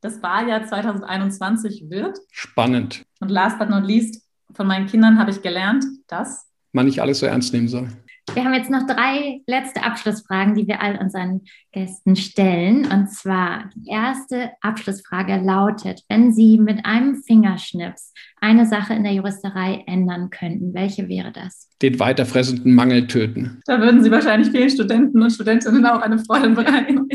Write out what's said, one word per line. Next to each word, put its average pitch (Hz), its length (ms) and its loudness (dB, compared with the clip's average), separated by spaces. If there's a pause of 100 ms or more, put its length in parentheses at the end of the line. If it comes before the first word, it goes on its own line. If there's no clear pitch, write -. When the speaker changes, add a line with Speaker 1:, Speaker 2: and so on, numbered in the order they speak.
Speaker 1:
Das 220 220 -12
Wahljahr 220 440 -4
zweitausendeinundzwanzig 202 1200 -6
wird 214 300 -8 (140)
Speaker 2:
Spannend. 120 720 -4 (160)
Speaker 1:
Und 196 100 -6
last 196 280 0
but 214 120 -4
not 196 160 0
least, 226 380 -2 (300)
von 196 120 -4
meinen 190 200 -2
Kindern 220 320 4
habe 208 120 0
ich 196 120 -6
gelernt, 196 420 -2 (240)
dass - 380 -10 (260)
Speaker 2:
man 131 140 2
nicht 135 140 0
alles 135 200 -2
so 139 60 -2
ernst 123 260 -2
nehmen 117 160 -2
soll. 123 200 -6 (460)
Speaker 3:
Wir 247 100 -4
haben 262 80 0
jetzt 262 160 -2
noch 262 180 -2
drei 269 600 -4
letzte 262 360 -6
Abschlussfragen, 208 720 -2
die 214 120 -2
wir 202 160 -4
all 202 160 -4
unseren 190 420 -4 (320)
Gästen 190 420 -2
stellen. 190 800 0
Und 196 180 2
zwar, 185 640 -6
die - 140 -18
erste 247 640 -6 (100)
Abschlussfrage 196 760 -6
lautet: 190 760 -2
Wenn 226 240 6
Sie 220 240 8
mit 214 260 2
einem 247 380 0
Fingerschnips 185 920 0 (260)
eine 220 280 6
Sache 208 260 -2
in 220 100 -2
der 202 120 -2
Juristerei 196 720 -6
ändern 180 420 -2
könnten, 180 460 -8
welche 190 340 -6
wäre - 240 -8
das? - 380 -18 (100)
Speaker 2:
Den 127 180 2
weiterfressenden 127 760 2
Mangel 123 320 4
töten. - 580 -4
Speaker 1:
Da 247 160 0
würden 233 240 6
Sie 220 60 6
wahrscheinlich 226 400 2
vielen 254 180 2
Studenten 226 540 2
und 233 80 4
Studentinnen 226 560 2
auch 233 160 2
eine 220 160 0
Freude 269 320 0
bereiten. 269 640 2